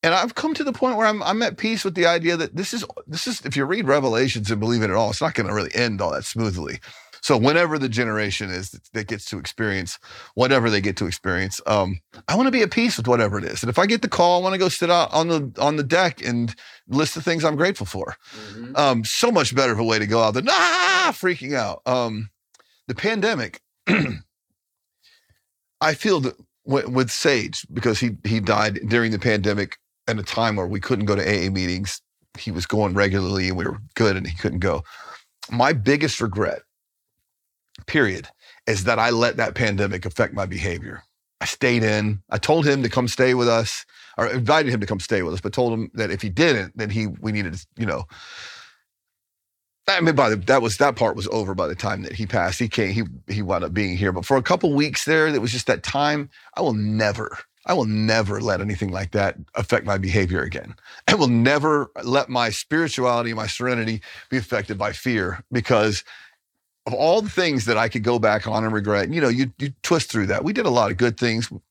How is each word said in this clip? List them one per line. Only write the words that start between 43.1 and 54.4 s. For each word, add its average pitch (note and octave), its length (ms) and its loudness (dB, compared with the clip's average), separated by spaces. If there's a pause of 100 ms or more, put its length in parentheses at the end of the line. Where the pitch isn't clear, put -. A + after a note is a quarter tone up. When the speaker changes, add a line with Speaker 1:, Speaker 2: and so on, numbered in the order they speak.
Speaker 1:
with A#2+ 140 2
us, A2+ 360 0 (320)
or A#2 120 0
invited C3 440 2
him A#2 80 -2
to G2 60 -4
come F#2+ 140 -4
stay G2 220 -2
with E2+ 120 -4
us, F#2 60 -6
but G2+ 120 -8
told B2 200 0
him A2+ 220 -4
that G#2+ 160 -4
if G2 120 -6
he A2 60 -6
didn't, A2+ 480 2
then G#2+ 140 -4
he, A2 180 -2
we G#2+ 240 -6
needed F#2+ 220 -4
to, F2+ 120 -12 (100)
you A2+ 100 -4
know. D2+ 180 -4 (1800)
I F#3+ 120 2
mean, E3 140 4
by C3 160 4
the, G#2+ 60 2
that A#2+ 260 4
was, A2+ 140 -2
that C#3 180 4
part A2+ 220 0
was G2 120 -6
over G2 260 -2
by F2+ 120 -2
the D#2 80 -4
time F#2+ 280 -6
that - 100 -12
he G#2 140 -6
passed. F#2 340 0
He A#2 80 0
came, G2+ 240 -2
he, A2+ 100 0 (320)
he G#2+ 80 -2
wound F2 220 -2
up D#2+ 100 -6
being F#2+ 220 -2
here. F#2+ 160 0
But F2+ 120 -6
for C3+ 120 2
a B2+ 60 2